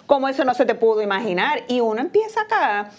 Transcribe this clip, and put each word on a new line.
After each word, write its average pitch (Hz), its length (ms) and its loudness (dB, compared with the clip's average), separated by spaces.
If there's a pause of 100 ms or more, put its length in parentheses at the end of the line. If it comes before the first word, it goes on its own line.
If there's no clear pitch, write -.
¿Cómo 269 240 2
eso 269 160 -2
no 247 80 0
se 247 140 2
te 233 80 0
pudo 220 260 2
imaginar?". 202 640 -2
Y 247 120 0
uno 226 200 0
empieza 427 420 -2
acá, 254 580 -2